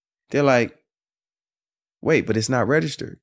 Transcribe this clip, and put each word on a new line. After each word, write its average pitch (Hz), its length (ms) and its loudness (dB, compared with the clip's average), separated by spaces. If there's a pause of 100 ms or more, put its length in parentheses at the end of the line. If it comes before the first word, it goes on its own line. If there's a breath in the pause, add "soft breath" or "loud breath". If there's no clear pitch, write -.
(300)
they're 143 140 0
like, 127 340 2 (1200)
"Wait, 143 260 0
but 107 100 0
it's 107 120 -2
not 120 180 0
registered." 151 560 -4